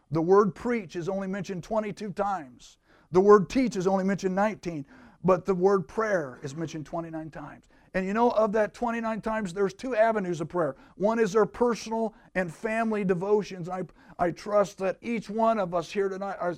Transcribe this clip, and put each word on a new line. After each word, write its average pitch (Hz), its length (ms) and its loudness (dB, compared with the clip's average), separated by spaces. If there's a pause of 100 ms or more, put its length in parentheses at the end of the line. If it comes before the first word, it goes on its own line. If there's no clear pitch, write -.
(120)
The 160 100 0
word 190 320 6
preach 226 440 -4
is 165 100 -6
only 196 200 -4
mentioned 190 360 -6
twenty-two 214 480 -6
times. 165 680 -6 (360)
The 185 80 6
word 208 280 8
teach 247 280 0
is 180 100 0
only 190 160 2
mentioned 190 320 -2
nineteen, 180 500 -2 (380)
but 180 220 4
the 196 100 0
word 190 320 2
prayer 180 560 -2
is 143 140 -10
mentioned 160 280 -8
twenty-nine 160 440 -8
times. - 400 -16 (240)
And 185 120 0
you 190 80 -2
know, 233 180 4
of 220 200 2
that 208 220 0
twenty-nine 226 480 -4
times, 220 320 -4
there's 196 200 0
two 254 220 -8
avenues 208 460 2
of 160 80 -6
prayer. 160 260 -2 (200)
One 220 240 0
is 214 120 2
their 214 140 4
personal 226 680 -2 (200)
and 175 200 -2
family 220 520 -2
devotions. 190 640 0
I, 185 140 -6 (360)
I 175 120 2
trust 208 480 0
that 185 220 -2
each 226 280 -6
one 226 300 2
of 180 140 -2
us 170 160 -2
here 196 200 -2
tonight 190 320 -8
are, 175 160 -2